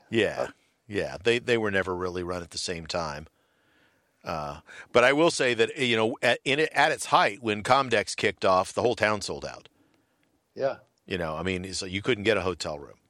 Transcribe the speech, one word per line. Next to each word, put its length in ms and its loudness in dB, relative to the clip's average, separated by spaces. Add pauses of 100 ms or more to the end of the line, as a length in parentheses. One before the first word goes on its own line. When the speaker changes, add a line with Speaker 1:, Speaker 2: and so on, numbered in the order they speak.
Speaker 1:
Yeah, 320 0
Speaker 2:
Uh, 60 -4 (400)
Speaker 1:
yeah. 360 -4
They, 160 2
they 180 0
were 140 -2
never 240 0
really 280 -4
run 180 -4
at 100 -16
the 60 -12
same 280 -8
time. 420 -6 (960)
Uh, 360 -6 (320)
but 140 6
I 80 6
will 180 4
say 220 0
that, 240 0
you 180 2
know, 260 2
at, 220 2
in, 160 0
at 320 2
its 160 -6
height, 340 2
when 220 -2
Comdex 520 2
kicked 280 -2
off, 300 2
the 80 0
whole 140 2
town 260 0
sold 240 -8
out. 240 -16 (840)
Speaker 2:
Yeah. 220 -2 (280)
Speaker 1:
You 120 -4
know, 180 -4
I 80 -6
mean, 300 -4
so 120 -8
you 160 -6
couldn't 240 -2
get 120 4
a 40 2
hotel 360 -4
room. 200 -18 (120)